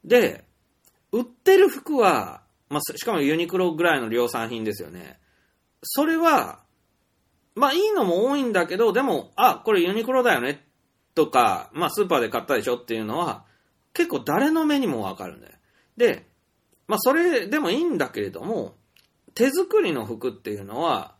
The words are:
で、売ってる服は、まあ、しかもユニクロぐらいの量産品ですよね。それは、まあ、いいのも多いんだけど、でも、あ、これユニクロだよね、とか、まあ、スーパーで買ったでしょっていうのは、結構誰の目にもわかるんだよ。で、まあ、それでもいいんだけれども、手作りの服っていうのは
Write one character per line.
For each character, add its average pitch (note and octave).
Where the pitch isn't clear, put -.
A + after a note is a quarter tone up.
で、 F3+
売 A3+
っ A#3+
て -
る F#4+
服 -
は、 C#3
ま D3
あ、 C#3+
し -
か A#3+
も F3
ユ C#3+
ニ E3
ク F3+
ロ F3+
ぐ D#3+
ら E3
い C3
の A2
量 A#2+
産 A#2
品 A2+
で G#2
す F2+
よ D#2
ね。 E2
そ -
れ E4
は、 C#4
ま C4+
あ、 C4+
い E4
い G#4+
の D#4+
も F#3+
多 C#4+
い C#4
ん A#3
だ F3
け F#3
ど、 A3
で A#3+
も、 G#3
あ、 A#3
こ A3
れ F#3
ユ F3+
ニ A3
ク B3+
ロ B3+
だ A#3
よ B2+
ね、 C#3
と D#3+
か、 G#2+
ま D#3+
あ、 -
ス G#3
ー F#3
パ E3
ー -
で A2+
買 A#2
っ -
た C#3+
で A2+
し C3
ょ B2
っ A#2+
て A2+
い A2+
う A2
の A2+
は、 E3
結 E4+
構 C4
誰 A#3+
の D#4+
目 D4
に C4
も C3
わ F#2+
か F2+
る -
ん -
だ -
よ。 -
で、 A3+
ま G#3+
あ、 -
そ B3+
れ E4
で G#3
も F3+
い B3
い E4
ん D#4
だ C3+
け A2
れ G2
ど G2
も、 D3+
手 B3
作 F#4+
り G3+
の A#2+
服 A2
っ -
て -
い G#2
う G2+
の A2
は D3